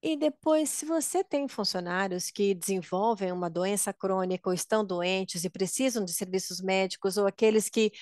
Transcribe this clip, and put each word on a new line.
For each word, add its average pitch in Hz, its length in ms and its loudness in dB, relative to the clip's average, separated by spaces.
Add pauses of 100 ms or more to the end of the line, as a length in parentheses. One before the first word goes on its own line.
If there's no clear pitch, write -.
E 311 120 0
depois, 311 520 2
se - 160 -6
você 330 380 0
tem 285 240 -2
funcionários 185 840 -2
que 202 240 2
desenvolvem 190 760 0
uma 180 180 -2
doença 190 440 -2
crônica 190 560 -2
ou 180 60 2
estão 220 300 0
doentes 185 600 -2
e 180 60 -2
precisam 214 540 0
de 170 80 -8
serviços 185 480 -4
médicos, 190 560 0
ou 202 100 4
aqueles 220 420 4
que 214 340 2